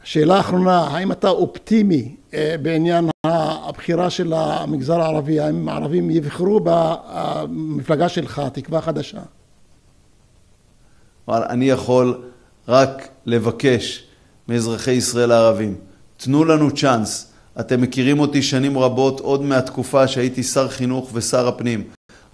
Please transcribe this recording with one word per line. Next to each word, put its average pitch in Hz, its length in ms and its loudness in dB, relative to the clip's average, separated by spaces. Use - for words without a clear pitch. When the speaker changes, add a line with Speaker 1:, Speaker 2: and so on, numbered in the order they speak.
Speaker 1:
שאלה 165 360 2
אחרונה, 180 380 2
האם 165 340 -2
אתה - 160 0
אופטימי, 185 840 2
אה, 151 280 -2
בעניין 165 460 2
הבחירה 160 880 -2
של 170 260 -4
המגזר 156 640 -2
הערבי? 156 400 0
האם 156 280 -2
הערבים 156 420 -2
יבחרו 170 540 0
במפלגה 156 1400 -2
שלך, 151 340 -6
תקווה 156 280 -4
חדשה? 151 400 -6
Speaker 2:
אבל 113 200 0
אני 127 220 2
יכול 123 520 2
רק 135 400 2
לבקש 117 800 0
מאזרחי 117 440 -2
ישראל 120 400 2
הערבים, 110 420 4
תנו 143 280 2
לנו 151 260 4
צ'אנס. 127 640 -2
אתם 123 200 0
מכירים 127 400 2
אותי 147 220 2
שנים 135 360 0
רבות, 131 420 2
עוד 139 220 0
מהתקופה 131 680 2
שהייתי 127 340 -2
שר 131 260 0
חינוך 127 440 -4
ושר 120 360 0
הפנים. 117 360 -2